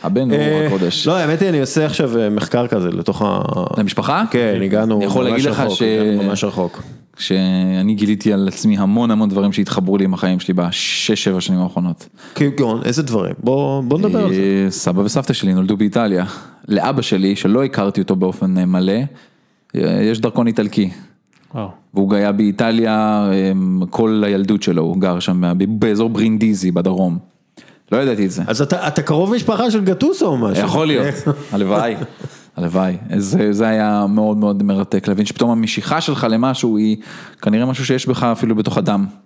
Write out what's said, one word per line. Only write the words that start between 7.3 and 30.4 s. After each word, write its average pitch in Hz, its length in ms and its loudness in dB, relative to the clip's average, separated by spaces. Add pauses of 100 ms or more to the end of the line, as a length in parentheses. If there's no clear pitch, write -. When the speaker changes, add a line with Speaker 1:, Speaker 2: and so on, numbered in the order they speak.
Speaker 1:
גיליתי 104 400 2
על 98 140 2
עצמי 104 300 0
המון, 107 340 2
המון 107 180 2
דברים 98 240 0
שהתחברו 98 440 0
לי 98 60 2
עם 95 100 2
החיים 92 260 0
שלי 92 140 -4
בשש, 90 720 -2
שבע 92 180 0
שנים 92 180 0
האחרונות. 87 500 -4 (260)
Speaker 2:
כגון, 139 500 0
איזה 123 180 -2
דברים? 107 300 -2 (100)
בוא, 135 400 0
בוא 135 160 0
נדבר 208 260 2
על 92 80 2
זה. 95 80 2 (240)
Speaker 1:
אה, 92 60 0
סבא 92 300 -2
וסבתא 127 320 0
שלי 95 200 0
נולדו 92 240 2
באיטליה. 101 480 2 (420)
לאבא 120 340 0
שלי, 98 340 2
שלא 107 280 2
הכרתי 101 380 0
אותו 95 140 0
באופן, 92 420 0
אה, 90 80 2
מלא, 92 280 2 (840)
אה, - 60 -2 (200)
יש 110 180 0
דרכון 117 280 0
איטלקי. 104 420 0 (640)
Speaker 3:
וואו. 107 160 -8 (240)
Speaker 1:
והוא 98 220 2
היה 101 160 2
באיטליה, 110 640 2 (380)
אה, 95 200 2 (380)
כל 110 360 2
הילדות 101 380 0
שלו, 85 200 2
הוא 85 140 0
גר 90 220 0
שם, 90 380 0
ב-, 101 280 0
באזור 110 240 2
ברינדיזי, 107 640 0
בדרום. 90 460 0 (760)
לא 104 60 0
ידעתי 120 280 0
את 92 60 -2
זה. 90 160 -6
Speaker 2:
אז 113 140 0
אתה, 175 260 0
אתה 151 140 -2
קרוב 175 340 0
משפחה 233 360 0
של 214 120 0
גטוסו 196 440 2
או 139 100 0
משהו? 117 280 0